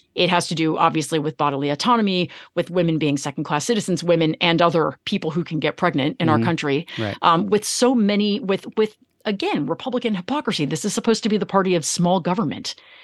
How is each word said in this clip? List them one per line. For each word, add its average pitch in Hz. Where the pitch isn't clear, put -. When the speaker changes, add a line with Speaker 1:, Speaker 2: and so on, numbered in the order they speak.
Speaker 1:
It 180
has 175
to 180
do, 160
obviously, 160
with 151
bodily 143
autonomy, 185
with 170
women 170
being 143
second-class 147
citizens, 196
women 165
and 170
other 160
people 180
who 160
can 151
get 147
pregnant 151
in 160
our 156
Speaker 2:
Mm-hmm. 117
Speaker 1:
country, 151
Speaker 2:
Right. 104
Speaker 1:
um, 170
with 202
so 254
many, 208
with, 196
with, 214
again, 208
Republican 220
hypocrisy. 190
This 156
is 208
supposed 226
to 226
be 214
the 196
party 190
of 160
small 180
government. 175